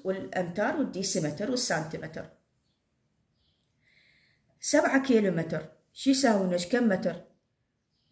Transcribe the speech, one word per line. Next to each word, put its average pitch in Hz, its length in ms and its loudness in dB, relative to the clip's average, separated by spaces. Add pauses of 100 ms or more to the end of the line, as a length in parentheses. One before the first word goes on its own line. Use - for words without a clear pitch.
والأمتار 190 720 -2
والديسيمتر 185 720 -2
والسنتيمتر. 160 800 -4 (2250)
سبعة 269 460 2
كيلومتر، 185 680 0 (200)
شو - 180 0
يساوي 226 360 4
لنا؟ 180 60 0
إيش 175 140 -2
كم 240 220 2
متر؟ 180 360 -2 (880)